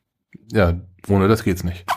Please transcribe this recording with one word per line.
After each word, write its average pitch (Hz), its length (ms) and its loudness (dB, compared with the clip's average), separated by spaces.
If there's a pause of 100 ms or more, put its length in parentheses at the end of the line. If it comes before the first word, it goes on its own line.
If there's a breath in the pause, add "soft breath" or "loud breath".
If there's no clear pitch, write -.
(520)
Ja, 90 220 2 (340)
ohne 98 200 2
das 110 160 2
geht's 87 180 -2
nicht. 87 240 -8 (100)